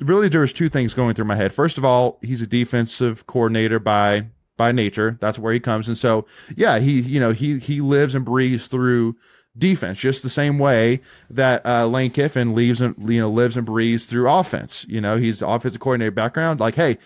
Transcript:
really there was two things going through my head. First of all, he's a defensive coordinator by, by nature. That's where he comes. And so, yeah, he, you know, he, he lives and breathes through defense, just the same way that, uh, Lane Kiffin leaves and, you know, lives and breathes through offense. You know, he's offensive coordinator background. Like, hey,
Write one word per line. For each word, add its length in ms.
really 280
there 140
was 100
two 160
things 240
going 220
through 120
my 100
head. 180
First 240
of 80
all, 360
he's 200
a 40
defensive 800
coordinator 520
by, 480
by 160
nature. 480
That's 180
where 140
he 80
comes. 280
And 100
so, 260
yeah, 220
he, 220
you 200
know, 120
he, 260
he 240
lives 320
and 100
breathes 420
through 500
defense, 400
just 240
the 80
same 280
way 440
that, 380
uh, 200
Lane 240
Kiffin 440
leaves 260
and, 140
you 100
know, 100
lives 280
and 80
breathes 400
through 240
offense. 580
You 140
know, 160
he's 240
offensive 380
coordinator 300
background. 480
Like, 180
hey, 280